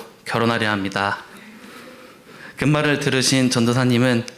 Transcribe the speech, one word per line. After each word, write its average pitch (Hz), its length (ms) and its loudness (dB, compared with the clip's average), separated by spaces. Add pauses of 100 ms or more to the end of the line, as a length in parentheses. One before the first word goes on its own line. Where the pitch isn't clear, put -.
(260)
결혼하려 113 440 0
합니다." 98 480 -4 (1400)
그 - 80 -2
말을 147 360 2
들으신 131 500 2
전도사님은 123 760 2 (120)